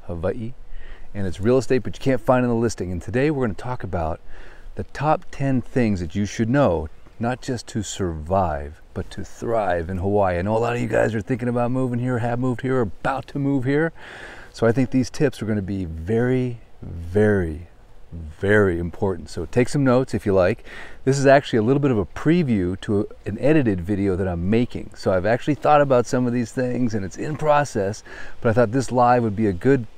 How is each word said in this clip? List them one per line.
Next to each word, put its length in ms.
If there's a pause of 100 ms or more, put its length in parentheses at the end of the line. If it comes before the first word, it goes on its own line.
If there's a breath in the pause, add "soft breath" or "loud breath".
Hawaii, 500 (600 soft breath)
and 100
it's 140
real 180
estate, 220
but 180
you 20
can't 220
find 220
in 80
the 40
listing. 360
And 100
today 300
we're 160
gonna 80
talk 280
about 360 (560 loud breath)
the 80
top 480
ten 320
things 360
that 140
you 140
should 200
know, 420 (300)
not 220
just 280
to 120
survive, 1000 (100)
but 160
to 140
thrive 680
in 80
Hawaii. 400
I 60
know 120
a 40
lot 160
of 80
you 40
guys 280
are 60
thinking 260
about 240
moving 260
here, 220
have 180
moved 240
here, 140
or 60
about 480
to 100
move 260
here. 280 (600 loud breath)
So 140
I 40
think 200
these 180
tips 320
are 40
gonna 180
be 220
very, 760 (240)
very, 840 (460)
very 680
important. 500
So 160
take 240
some 140
notes 320
if 100
you 80
like. 320 (400 loud breath)
This 140
is 80
actually 320
a 20
little 180
bit 120
of 80
a 80
preview 720
to 200
a, 280
an 100
edited 420
video 340
that 120
I'm 220
making. 460
So 180
I've 140
actually 260
thought 260
about 280
some 180
of 80
these 180
things 440
and 100
it's 120
in 200
process, 640 (400 loud breath)
but 80
I 40
thought 180
this 200
live 300
would 140
be 100
a 80
good 320 (120)